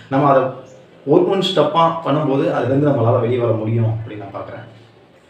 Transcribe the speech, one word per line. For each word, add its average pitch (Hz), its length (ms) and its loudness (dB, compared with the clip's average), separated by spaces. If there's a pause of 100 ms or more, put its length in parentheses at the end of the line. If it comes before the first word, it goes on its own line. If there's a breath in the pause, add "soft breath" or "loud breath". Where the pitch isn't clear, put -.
(100)
நம்ம 143 180 2
அதை 135 140 4 (640)
ஒரு 147 220 4
ஒன் 196 120 0
ஸ்டெப்பாக 165 520 0 (120)
பண்ணும்போது 139 480 0
அதுலேருந்து 135 360 0
நம்மளால 120 320 2
வெளியே 120 180 0
வர 113 140 0
முடியும் 113 460 0
அப்படின்னு 107 200 -12
நான் 98 240 -12
பார்க்குறேன். - 220 -14 (640)